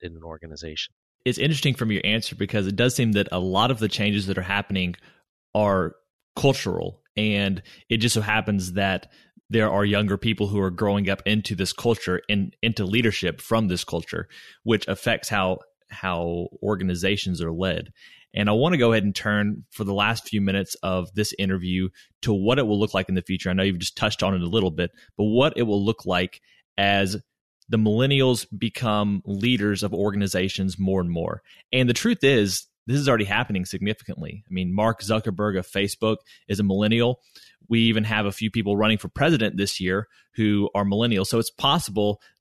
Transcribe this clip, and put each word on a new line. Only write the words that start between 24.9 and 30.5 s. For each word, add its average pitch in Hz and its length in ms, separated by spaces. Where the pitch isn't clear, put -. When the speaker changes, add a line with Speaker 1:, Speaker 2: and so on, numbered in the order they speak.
Speaker 2:
but 104 80
what 123 320
it 120 60
will 101 200
look 110 220
like 90 340
as 101 400
the 113 80
millennials 123 680
become 104 680
leaders 101 580
of 98 100
organizations 95 880